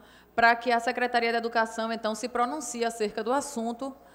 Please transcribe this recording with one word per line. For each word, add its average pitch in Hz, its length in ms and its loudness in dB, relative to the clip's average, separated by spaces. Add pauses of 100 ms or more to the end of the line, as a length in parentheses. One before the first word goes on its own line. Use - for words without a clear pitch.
(340)
pra 233 220 6
que 240 160 -2
a 233 80 4
Secretaria 240 540 0
da 233 60 2
Educação, 226 520 -2
então, 220 240 -4
se 240 140 -6
pronuncie 240 560 -2
acerca 220 360 -2
do 220 120 0
assunto, 240 600 -4 (220)